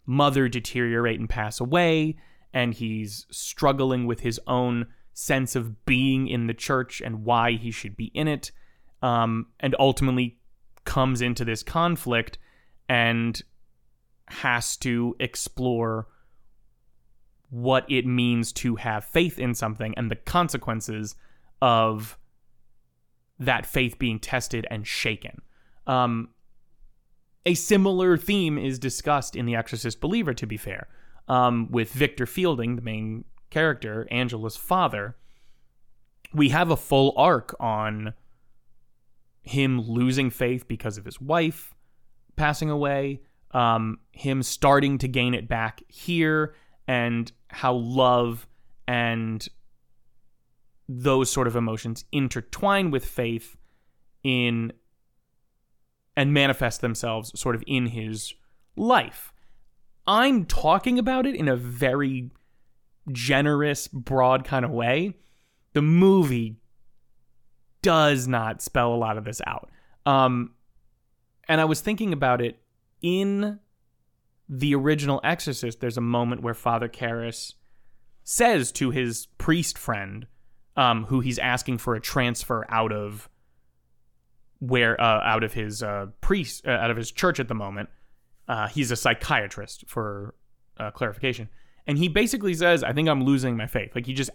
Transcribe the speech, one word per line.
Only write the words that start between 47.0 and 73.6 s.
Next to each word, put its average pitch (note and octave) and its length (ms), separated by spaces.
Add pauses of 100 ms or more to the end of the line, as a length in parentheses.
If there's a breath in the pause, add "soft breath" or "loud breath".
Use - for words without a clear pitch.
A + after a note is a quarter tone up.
how - 260
love B2 720 (400)
and A2+ 600 (1400)
those C3 420
sort B2+ 160
of A#2 80
emotions A2+ 560
intertwine E3+ 800
with C3+ 160
faith A#2 500 (680)
in A#2+ 500 (1400)
and C#3+ 160
manifest C#3 480
themselves A2+ 580
sort A#2+ 160
of A2 120
in B2+ 180
his A2 480 (420)
life. - 560 (760)
I'm A3+ 380
talking G3 540
about C4 260
it C#4 100
in D3+ 120
a C3 80
very B2+ 760 (800)
generous, C#3+ 760
broad C3 560
kind C3 220
of D#3 60
way. B2+ 440 (580)
The D3 80
movie D#3 760 (1200)
does D3 460
not A2+ 340
spell A#2+ 320
a A#2+ 40
lot A2 200
of G#2+ 60
this G#2+ 240
out. - 220 (360 soft breath)
Um, B2+ 460 (960)
and D#3+ 140
I D#3+ 40
was D#3 160
thinking G#3 320
about B2+ 280
it A#2+ 180 (420)
in G3+ 580 (880)